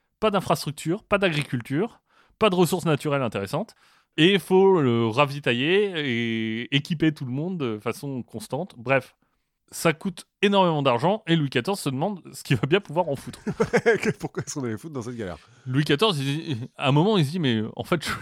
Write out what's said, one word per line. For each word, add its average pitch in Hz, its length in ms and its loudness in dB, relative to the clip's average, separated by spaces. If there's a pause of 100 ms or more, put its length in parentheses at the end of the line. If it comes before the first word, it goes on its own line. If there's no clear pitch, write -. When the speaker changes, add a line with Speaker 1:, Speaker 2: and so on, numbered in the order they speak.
(180)
Speaker 1:
pas 214 140 2
d'infrastructure, 170 720 -2
pas 202 140 0
d'agriculture, 151 800 -2 (400)
pas 214 100 4
de 180 60 0
ressources 175 300 2
naturelles 143 360 0
intéressantes. 113 540 -6 (400)
Et 165 180 6
il 185 60 2
faut 190 400 4
le 117 260 4
ravitailler 143 920 0
et 117 760 -4
équiper 151 400 0
tout 151 100 -10
le 123 60 -6
monde 165 280 -6
de 113 200 -2
façon 123 440 -6
constante. 131 540 -10
Bref, 123 400 -2 (540)
ça 165 240 0
coûte - 320 -8 (160)
énormément 190 400 4
d'argent 139 440 2
et 165 80 2
Louis 147 140 2
quatorze 139 320 -2
se - 80 -4
demande 156 320 -2 (140)
ce - 100 -16
qu'il 131 140 2
va - 80 -2
bien 165 160 2
pouvoir 165 260 -4
en 139 80 -4
foutre. - 240 -16 (400)
Speaker 2:
<laughs> 220 400 0
Pourquoi 120 220 -8
est-ce - 100 -10
qu'on 139 120 -6
allait 113 120 -4
foutre 156 160 -14
dans 135 80 -8
cette 120 160 -10
galère ? 92 220 -8 (280)
Speaker 1:
Louis 131 180 2
quatorze, 156 360 2
il 135 60 -2
dit, 143 340 -4 (160)
à 143 120 0
un 131 40 4
moment, 185 240 4
il 165 80 4
se 135 60 0
dit, 185 80 -6
mais 117 240 0 (120)
en - 100 -10
fait, 165 200 -2
je, - 60 -6 (120)